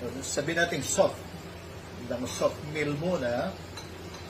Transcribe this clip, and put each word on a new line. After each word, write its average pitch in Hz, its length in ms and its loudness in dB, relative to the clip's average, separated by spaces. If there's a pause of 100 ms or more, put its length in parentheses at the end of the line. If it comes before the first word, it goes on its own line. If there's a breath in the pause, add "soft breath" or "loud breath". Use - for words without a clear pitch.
(240)
sabi 151 320 0
natin 165 240 4
soft, - 400 4 (880)
ng 123 200 -2
soft - 320 2 (120)
meal 147 280 2
muna. 160 520 2 (800)